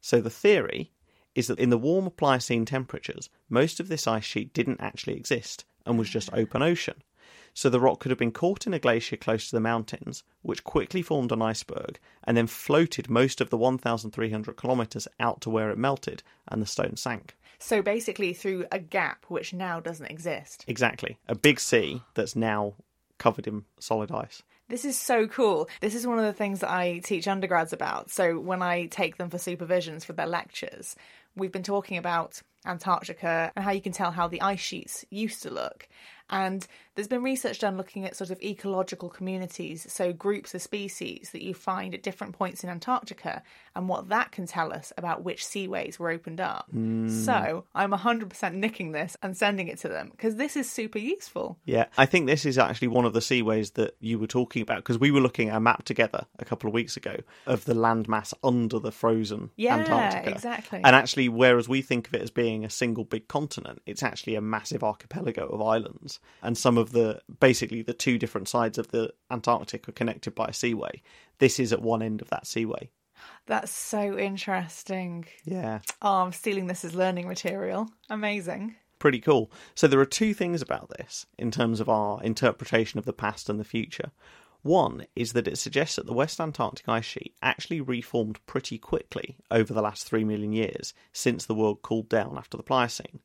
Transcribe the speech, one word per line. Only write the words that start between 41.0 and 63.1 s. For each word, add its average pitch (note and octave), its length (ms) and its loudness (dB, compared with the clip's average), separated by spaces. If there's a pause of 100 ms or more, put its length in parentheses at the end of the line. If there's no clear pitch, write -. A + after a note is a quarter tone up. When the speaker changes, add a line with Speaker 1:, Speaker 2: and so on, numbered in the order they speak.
Speaker 2:
that - 120 -14
you F#3 100 -8
find F#3 400 -6
at F#3 80 -10
different F#3+ 320 -8
points F#3 300 -6
in F3+ 60 -8
Antarctica, - 760 -6 (320)
and F#3 140 -4
what F#3 200 -4
that A3 220 0
can F3 160 -10
tell E3 240 -4
us - 260 -12
about E3+ 260 -4
which - 220 -6
seaways F#3+ 540 -6
were E3+ 100 -4
opened E3 300 -8
up. - 340 -4
Speaker 1:
Mm. A2+ 360 0 (160)
Speaker 2:
So F3+ 400 2 (100)
I'm G3 180 2
a G3 40 0
hundred A3 320 0
percent F3+ 260 -4
nicking F#3+ 380 -4
this D#3+ 280 -4
and F#3+ 140 -6
sending G3 320 2
it - 120 -10
to D3+ 100 -6
them, - 280 -6
'cause A3 200 0
this C#4+ 180 -2
is C#4+ 160 -2
super A3 260 -6
useful. A#3+ 680 -6
Speaker 1:
Yeah, A2+ 220 2 (100)
I C3+ 80 10
think E3 200 4
this C#3+ 200 2
is C3 120 2
actually A#2+ 300 4
one A#2+ 180 6
of A2 80 4
the A#2 80 4
seaways A2 500 2
that - 280 0
you A2 180 -2
were G#2+ 100 -2
talking B2 340 0
about, G2+ 240 -2
'cause A#2+ 120 2
we C#3 140 6
were C#3 100 6
looking A#2+ 280 0
at G#2+ 80 0
a - 20 2
map A2+ 240 6
together - 420 0 (140)
a - 60 -8
couple - 240 -4
of G#2 40 -4
weeks A#2 220 0
ago - 220 -6 (280)
of B2+ 200 0
the B2+ 100 2
landmass A2+ 580 2 (100)
under A#2+ 360 2
the A2 140 -4
frozen A2 640 0
Speaker 2:
Yeah, A#3 180 4
Speaker 1:
Antarctica. G#3+ 560 2
Speaker 2:
exactly. G#3+ 520 -6
Speaker 1:
And C3 120 12
actually, C3 340 4
whereas A#2+ 380 6
we C3+ 140 2
think B2 260 -2
of - 80 -8
it G2+ 60 0
as A2 100 -8
being A2 320 2
a G#2+ 60 -8
single A#2 340 0
big A2 240 -6